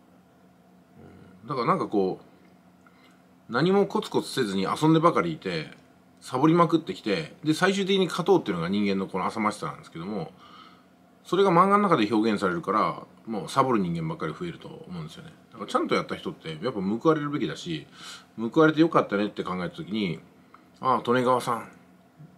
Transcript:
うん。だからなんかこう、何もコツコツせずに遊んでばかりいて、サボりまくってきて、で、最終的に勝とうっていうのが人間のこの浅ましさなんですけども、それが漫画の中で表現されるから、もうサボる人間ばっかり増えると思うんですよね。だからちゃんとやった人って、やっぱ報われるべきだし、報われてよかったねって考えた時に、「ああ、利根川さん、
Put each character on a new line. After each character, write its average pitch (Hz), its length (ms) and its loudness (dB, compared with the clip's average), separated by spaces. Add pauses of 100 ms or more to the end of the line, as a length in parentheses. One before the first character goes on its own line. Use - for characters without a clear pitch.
(1400)
う - 20 -20
ん。 - 20 -20
だ 135 80 -6
か - 60 -2
ら - 60 0
な 185 80 2
ん 165 40 -2
か 110 80 -4
こ 95 340 0
う、 - 1300 -20
何 147 200 2
も 196 140 4
コ 202 160 -2
ツ - 80 -8
コ 120 120 0
ツ - 100 -10
せ 135 120 0
ず 98 120 -2
に 95 80 0
遊 139 240 0
ん 160 60 6
で 160 60 4
ば 165 140 4
か 110 80 2
り 120 120 -2
い 78 40 -10
て、 139 340 -6 (500)
サ - 160 -6
ボ 147 100 6
り 160 60 8
ま 170 140 6
く 165 100 2
っ - 20 4
て - 140 -8
き - 80 -12
て、 92 420 -2
で、 156 100 2
最 185 200 2
終 196 120 -2
的 190 140 2
に 185 80 2
勝 - 160 -4
と 180 140 6
う - 40 4
っ - 20 -8
て 104 80 -4
い - 20 0
う 87 40 -4
の 82 60 -4
が 87 60 -4
人 101 160 0
間 98 100 0
の 95 120 -2
こ 92 120 -6
の 92 60 -2
浅 104 140 -4
ま 107 120 0
し - 60 -8
さ 80 100 -8
な 71 60 -8
ん 73 60 -16
で 80 40 -20
す - 80 -20
け 82 80 -14
ど 85 60 -10
も、 98 260 -8 (960)
そ 175 120 -2
れ 196 60 6
が 196 80 4
漫 180 180 6
画 202 80 4
の - 20 6
中 180 180 4
で 107 140 2
表 110 200 2
現 98 80 0
さ 98 80 0
れ 90 60 0
る 85 80 -4
か 98 100 -6
ら、 95 320 0 (220)
も 104 200 -6
う - 40 -12
サ 135 140 2
ボ 131 100 2
る 107 60 4
人 87 160 -2
間 80 120 -4
ば 80 80 -6
っ - 20 -16
か 85 100 -6
り 76 60 -6
増 87 120 -10
え 85 60 -8
る - 80 -14
と - 80 -18 (200)
思 85 120 -12
う 80 40 -10
ん 76 40 -12
で - 60 -18
す - 20 -20
よ - 80 -18
ね。 - 80 -20 (200)
だ 113 60 -20
か 101 80 -10
ら - 60 -12
ち - 40 -2
ゃ - 40 2
ん 320 80 -4
と 120 80 0
や 92 80 0
っ - 20 -8
た 95 100 -8
人 87 160 -8
っ - 20 -10
て、 80 280 -12
や 113 100 -4
っ - 20 -8
ぱ 101 80 -4
報 113 280 0
わ 156 60 6
れ 147 60 -4
る 147 80 -4
べ 147 100 -4
き 107 80 -2
だ - 80 -8
し、 160 320 -10 (500)
報 117 240 0
わ 156 60 8
れ 151 60 2
て 151 80 2
よ 165 80 4
か 147 120 2
っ - 60 -2
た 104 80 -4
ね 104 120 0
っ - 20 -4
て 98 140 -8
考 90 200 -6
え 85 60 -4
た - 60 -20
時 82 160 -10
に、 98 280 -4 (600)
「あ 127 140 2
あ、 113 100 -2
利 120 80 2
根 127 100 2
川 127 160 4
さ 123 160 -4
ん、 107 140 -10 (680)